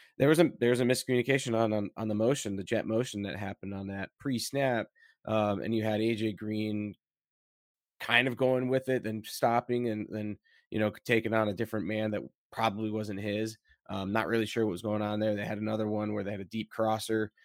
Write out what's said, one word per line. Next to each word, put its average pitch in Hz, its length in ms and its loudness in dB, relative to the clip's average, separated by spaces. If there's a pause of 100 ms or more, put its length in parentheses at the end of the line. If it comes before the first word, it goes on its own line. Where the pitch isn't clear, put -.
(180)
There 139 100 6
was 156 100 6
a, 165 120 6 (100)
there 120 100 4
was 123 100 4
a 127 40 2
miscommunication 123 760 2
on, 113 140 2
on, 104 240 -2
on 107 120 -4
the 107 60 -2
motion, 110 420 0
the 98 60 -6
jet 101 240 -2
motion 110 360 -2
that 98 140 -6
happened 98 380 -8
on 98 140 -8
that 98 300 -8
pre-snap. 131 680 0 (380)
Um, 104 360 2
and 113 140 -2
you 110 80 2
had 107 180 0
A 113 140 2
J 107 180 -2
Green 107 640 -4 (1040)
kind 120 300 4
of 120 80 0
going 127 320 2
with 131 200 2
it, 127 140 2
then 110 220 -4
stopping 120 640 0
and 107 220 -4
then, 107 260 -6 (340)
you - 80 -2
know, 107 140 4 (120)
taking 113 300 2
on 110 140 4
a 101 60 -2
different 104 320 -4
man 107 260 -2
that 101 100 -2 (300)
probably 110 380 0
wasn't 107 300 -4
his. 107 360 -4 (340)
Um, 98 220 -4
not 107 160 0
really 113 180 2
sure 113 180 -2
what 107 80 0
was 90 100 -6
going 107 200 -2
on 104 160 -2
there. 107 160 2
They 104 100 -4
had 107 140 -4
another 107 300 -2
one 107 240 -2
where 104 100 -2
they 98 80 -4
had 101 100 -6
a 98 40 -8
deep 107 260 -6
crosser, 110 600 0 (120)